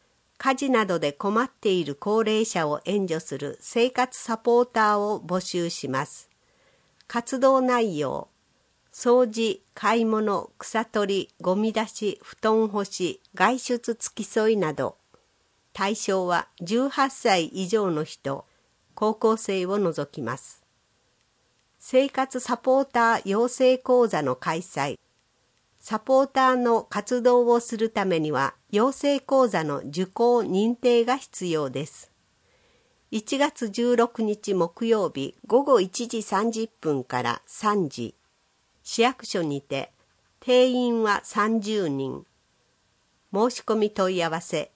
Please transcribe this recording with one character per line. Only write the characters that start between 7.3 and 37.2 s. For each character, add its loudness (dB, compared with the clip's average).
動 6
内 0
容、 -4
掃 4
除、 -2
買 2
い 2
物、 0
草 -4
取 -2
り、 -14
ゴ 0
ミ 0
出 -2
し、 -6
布 -20
団 2
干 -4
し、 -4
外 2
出 -4
付 -8
き -8
添 0
い 2
な 0
ど。 -6
対 -4
象 -2
は 0
十 0
八 0
歳 0
以 -6
上 0
の -2
人、 -8
高 -2
校 2
生 -4
を -2
除 -2
き -12
ま -6
す。 -16
生 2
活 -4
サ -4
ポ 2
ー -4
タ 2
ー -4
養 2
成 4
講 4
座 -2
の 0
開 -4
催。 -4
サ -6
ポ 4
ー 2
タ 4
ー 2
の 2
活 -4
動 4
を 6
す -4
る -2
た -2
め 2
に -2
は、 0
養 2
成 0
講 2
座 -2
の -4
受 -4
講 2
認 0
定 4
が 0
必 -10
要 -2
で -6
す。 -18
一 -4
月 -2
十 0
六 2
日 -2
木 -2
曜 2
日、 -6
午 4
後 6
一 -4
時 -6
三 -2
十 -4
分 -2
か -4